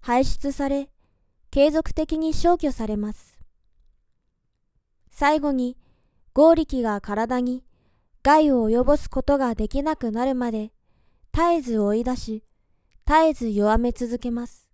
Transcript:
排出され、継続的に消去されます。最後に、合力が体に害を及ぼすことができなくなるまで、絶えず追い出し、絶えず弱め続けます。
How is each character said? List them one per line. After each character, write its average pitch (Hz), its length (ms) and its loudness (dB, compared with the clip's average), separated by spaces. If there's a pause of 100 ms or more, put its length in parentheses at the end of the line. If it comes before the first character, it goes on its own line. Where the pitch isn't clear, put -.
排 247 240 0
出 277 280 0
さ 277 160 -4
れ、 277 220 -4 (600)
継 285 200 4
続 320 220 -2
的 311 260 -4
に 320 140 -2
消 339 240 2
去 294 160 -2
さ 226 140 -6
れ 214 100 -4
ま 208 160 -6
す。 - 260 -20 (1700)
最 294 300 0
後 285 120 -2
に、 254 240 -4 (580)
合 320 200 8
力 285 280 -2
が 208 180 -4
体 226 400 -4
に 247 240 -6 (580)
害 302 300 6
を 226 180 2
及 240 140 2
ぼ 202 120 4
す - 140 -6
こ 269 120 -4
と 285 160 0
が 240 180 -2
で 214 120 -4
き 277 140 -4
な 311 140 -2
く 226 160 -6
な 233 120 -2
る 269 100 -2
ま 247 180 -4
で、 220 200 -8 (600)
絶 320 140 0
え 339 140 2
ず 233 200 -2
追 208 140 0
い 233 100 -2
出 254 120 -4
し、 220 280 -10 (600)
絶 311 140 4
え 320 120 4
ず 233 160 -4
弱 208 300 2
め 240 140 0
続 240 260 -6
け 247 120 -8
ま 240 160 -8
す。 - 280 -20